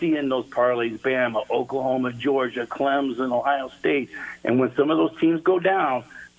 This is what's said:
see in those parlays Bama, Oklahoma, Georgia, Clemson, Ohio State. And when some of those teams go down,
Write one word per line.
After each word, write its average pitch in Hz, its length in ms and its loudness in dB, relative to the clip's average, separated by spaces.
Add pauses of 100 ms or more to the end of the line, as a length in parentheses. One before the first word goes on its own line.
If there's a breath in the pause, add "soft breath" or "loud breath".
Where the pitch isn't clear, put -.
see 160 160 0
in 143 140 -2
those 127 160 -2
parlays 120 520 0
Bama, 127 520 0
Oklahoma, 127 640 -2
Georgia, 123 520 0
Clemson, 139 640 -2
Ohio 131 380 0
State. 143 400 -2 (340 loud breath)
And 117 160 2
when 123 160 2
some 147 160 2
of 160 60 2
those 160 240 0
teams 165 220 2
go 185 160 4
down, 170 460 0 (340 loud breath)